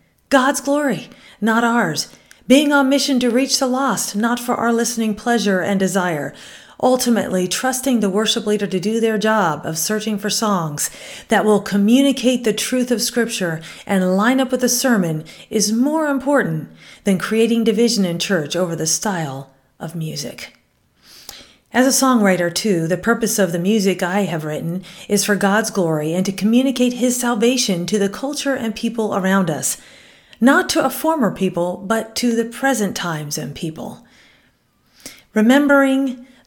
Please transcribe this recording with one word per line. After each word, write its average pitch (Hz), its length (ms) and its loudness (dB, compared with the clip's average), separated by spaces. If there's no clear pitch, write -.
God's 277 320 2
glory, 277 480 -2
not 226 240 2
ours. 226 440 0
Being 285 260 6
on 277 160 4
mission 277 320 2
to 240 100 2
reach 262 280 0
the 277 80 0
lost, 254 480 -2
not 233 240 0
for 247 160 -4
our 233 180 0
listening 226 420 -2
pleasure 208 460 0
and 196 200 0
desire. 175 540 -2
Ultimately, 233 680 2
trusting 254 520 -2
the 202 100 2
worship 214 360 0
leader 208 200 0
to 180 140 -2
do 220 200 -2
their 220 180 2
job 190 460 0
of 160 120 -6
searching 214 400 -4
for 202 140 -4
songs 175 600 -2
that 208 160 2
will 208 160 4
communicate 240 840 2
the 220 80 2
truth 247 380 -2
of 240 120 0
Scripture 185 580 -4
and 185 320 2
line 240 240 2
up 254 120 0
with 254 80 -2
the 247 80 2
sermon 180 560 0
is 202 220 0
more 294 340 2
important 254 640 0
than 190 140 2
creating 226 460 2
division 214 400 2
in 170 140 -2
church 165 360 -2
over 170 220 -2
the 160 100 -4
style 156 640 -4
of 160 160 -10
music. 151 580 -10
As 247 140 4
a 269 180 2
songwriter, 190 500 2
too, 170 320 0
the 175 100 0
purpose 226 440 0
of 180 100 2
the 175 80 -2
music 190 440 0
I 185 180 0
have 160 240 -2
written 160 400 -6
is 202 160 0
for 208 100 0
God's 202 360 2
glory 160 440 0
and 185 100 0
to 196 80 -2
communicate 240 600 2
His 247 240 0
salvation 233 680 0
to 208 120 0
the 202 100 0
culture 269 460 -4
and 226 200 -4
people 226 400 -4
around 190 360 2
us, - 280 -4
not 320 280 4
to - 160 0
a 262 60 0
former 302 440 0
people, 180 500 -2
but 220 300 -4
to 233 220 0
the 226 80 0
present 233 520 -2
times 156 400 -6
and 147 200 -8
people. - 500 -10
Remembering 269 920 4